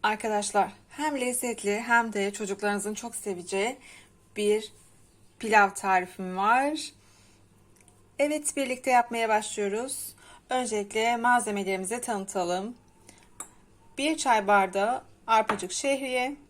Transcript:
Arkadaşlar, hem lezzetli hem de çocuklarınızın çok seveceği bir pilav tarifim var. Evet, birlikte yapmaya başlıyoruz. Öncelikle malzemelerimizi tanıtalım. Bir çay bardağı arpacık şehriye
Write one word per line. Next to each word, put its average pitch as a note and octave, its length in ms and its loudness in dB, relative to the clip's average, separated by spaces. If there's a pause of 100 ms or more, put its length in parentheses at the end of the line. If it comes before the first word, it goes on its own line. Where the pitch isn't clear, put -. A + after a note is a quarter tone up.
Arkadaşlar, G#3+ 680 0 (180)
hem D4 320 -4
lezzetli A#3 600 -2
hem A#3 320 2
de G3+ 200 -2
çocuklarınızın G3+ 600 -4
çok A#3 220 -12
seveceği G3 640 -4 (580)
bir G#3 380 0 (640)
pilav G#3 300 6
tarifim F#3 680 -2
var. C4 420 4 (1400)
Evet, D4 380 0
birlikte B3+ 340 -2
yapmaya A#3 380 2
başlıyoruz. G#3+ 840 -2 (340)
Öncelikle A3+ 680 0
malzemelerimizi G#3 840 0
tanıtalım. G3 760 -4 (1200)
Bir D#4 200 0
çay A3 300 2
bardağı G3 560 2 (240)
arpacık G#3+ 440 2
şehriye C4+ 640 -2 (140)